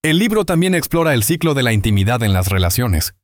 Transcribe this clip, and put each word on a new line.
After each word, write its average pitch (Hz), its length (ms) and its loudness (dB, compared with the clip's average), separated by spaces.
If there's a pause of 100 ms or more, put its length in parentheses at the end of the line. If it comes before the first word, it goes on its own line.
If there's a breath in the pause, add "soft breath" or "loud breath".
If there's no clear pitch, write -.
El 160 160 2
libro 214 260 0
también 180 300 0
explora 160 400 0
el 113 80 0
ciclo 165 320 0
de 135 80 0
la 117 100 2
intimidad 107 480 0
en 107 100 0
las 92 180 0
relaciones 92 760 -2